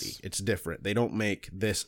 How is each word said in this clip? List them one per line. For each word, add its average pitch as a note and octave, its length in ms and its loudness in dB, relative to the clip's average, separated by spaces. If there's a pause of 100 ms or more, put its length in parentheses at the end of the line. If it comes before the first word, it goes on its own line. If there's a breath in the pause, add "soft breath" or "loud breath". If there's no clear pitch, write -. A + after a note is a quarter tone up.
candy. - 220 -6
It's - 160 -4
different. G2 440 0
They G2+ 120 0
don't A#2 180 4
make G#2 400 0
this G2 340 0